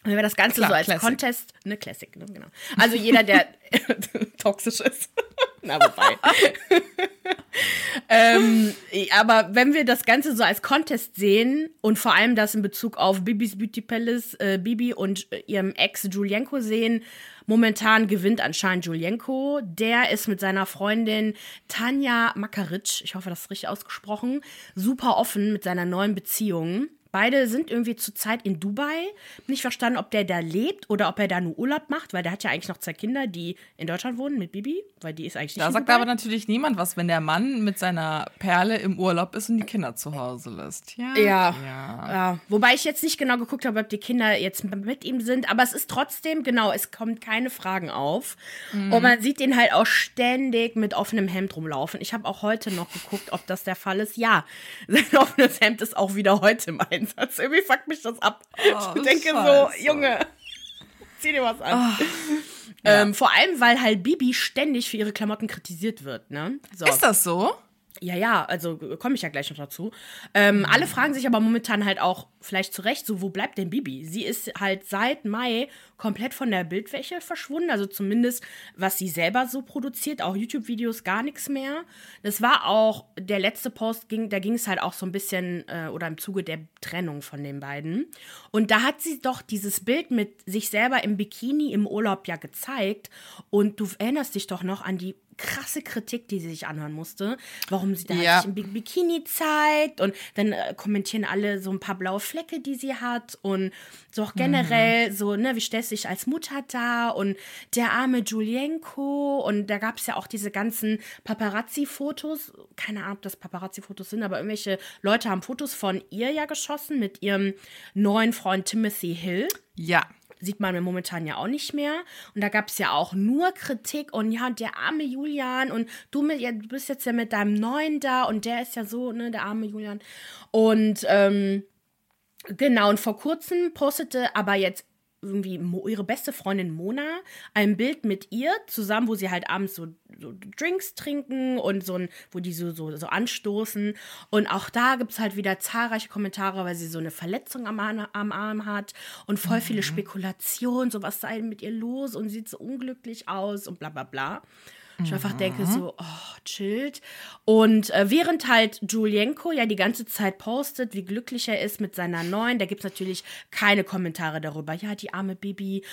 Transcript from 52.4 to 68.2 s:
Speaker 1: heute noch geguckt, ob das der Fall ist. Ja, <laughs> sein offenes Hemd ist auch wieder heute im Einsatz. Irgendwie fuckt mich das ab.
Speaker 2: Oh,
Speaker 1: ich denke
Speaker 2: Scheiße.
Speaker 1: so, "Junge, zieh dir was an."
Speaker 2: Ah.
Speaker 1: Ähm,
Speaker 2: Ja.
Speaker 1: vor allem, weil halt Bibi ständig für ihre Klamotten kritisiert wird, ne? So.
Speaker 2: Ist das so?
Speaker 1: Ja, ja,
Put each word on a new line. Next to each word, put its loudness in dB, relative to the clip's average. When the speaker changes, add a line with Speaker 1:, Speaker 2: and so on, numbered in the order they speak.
Speaker 1:
heute 0
noch -6
geguckt, -8
ob -6
das -6
der -4
Fall -4
ist. -4
Ja, 4
<laughs> -16
sein 6
offenes 6
Hemd 4
ist -6
auch 2
wieder 4
heute 4
im -2
Einsatz. -2
Irgendwie 4
fuckt 2
mich -6
das -8
ab. 0
Speaker 2:
Oh, 4
Speaker 1:
ich 0
denke 4
Speaker 2:
Scheiße. 8
Speaker 1:
so, -2
"Junge, 4
zieh 0
dir 2
was -2
an." 0
Speaker 2:
Ah. 4
Speaker 1:
Ähm, 8
Speaker 2:
Ja. 0
Speaker 1:
vor 4
allem, 4
weil 8
halt 2
Bibi 2
ständig 0
für -6
ihre -2
Klamotten -4
kritisiert -8
wird, -12
ne? -6
So. -2
Speaker 2:
Ist 4
das 6
so? 2
Speaker 1:
Ja, -4
ja, 2